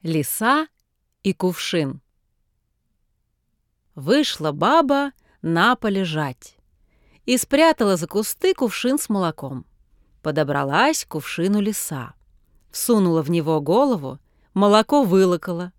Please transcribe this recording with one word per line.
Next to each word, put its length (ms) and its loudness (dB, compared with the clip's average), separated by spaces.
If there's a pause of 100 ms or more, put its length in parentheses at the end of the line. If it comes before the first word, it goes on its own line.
Лиса 640 0 (560)
и 100 0
кувшин. 680 -4 (1900)
Вышла 560 0
баба 600 2 (300)
на 340 2
полежать 840 -4 (680)
и 120 2
спрятала 600 2
за 100 -6
кусты 460 -2
кувшин 440 -2
с 120 -6
молоком. 560 -4 (560)
Подобралась 840 0
к 40 -20
кувшину 520 -2
лиса, 520 -6 (580)
всунула 500 2
в 80 -6
него 320 0
голову, 580 0 (340)
молоко 500 4
вылокала. 760 0